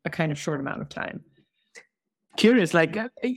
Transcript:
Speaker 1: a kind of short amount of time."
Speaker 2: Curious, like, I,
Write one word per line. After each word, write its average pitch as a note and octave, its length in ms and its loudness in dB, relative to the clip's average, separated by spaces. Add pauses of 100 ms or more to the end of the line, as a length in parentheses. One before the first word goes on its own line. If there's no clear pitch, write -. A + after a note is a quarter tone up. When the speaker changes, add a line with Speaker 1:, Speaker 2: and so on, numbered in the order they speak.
Speaker 1:
a D#3+ 40 -6
kind D#3 220 -2
of C#3+ 60 -6
short D3+ 220 -4
amount - 200 -6
of D3 80 -10
time." - 340 -10 (1160)
Speaker 2:
Curious, G#3+ 340 4
like, E3 240 4
I, A3+ 140 -6 (260)